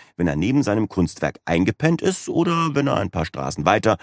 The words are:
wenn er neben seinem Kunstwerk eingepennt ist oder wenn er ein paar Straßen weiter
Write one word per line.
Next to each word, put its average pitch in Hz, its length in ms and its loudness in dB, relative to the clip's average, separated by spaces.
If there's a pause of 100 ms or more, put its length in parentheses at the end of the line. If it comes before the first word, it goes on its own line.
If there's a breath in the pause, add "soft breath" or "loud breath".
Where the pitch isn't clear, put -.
(160 loud breath)
wenn 85 100 0
er 76 80 2
neben 117 280 2
seinem 107 260 0
Kunstwerk - 560 -2
eingepennt 95 560 0
ist - 300 -4
oder 165 440 0
wenn 139 120 0
er 135 100 0
ein 104 140 -2
paar 82 160 -4
Straßen 69 400 -6
weiter 104 360 4